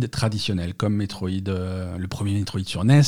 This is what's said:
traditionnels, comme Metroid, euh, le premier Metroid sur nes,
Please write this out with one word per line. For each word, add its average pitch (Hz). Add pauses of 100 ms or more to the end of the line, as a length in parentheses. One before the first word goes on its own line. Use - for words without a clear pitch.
(120)
traditionnels, 98
comme 104
Metroid, 95 (180)
euh, 92
le 90
premier 101
Metroid 98
sur 85
nes, 139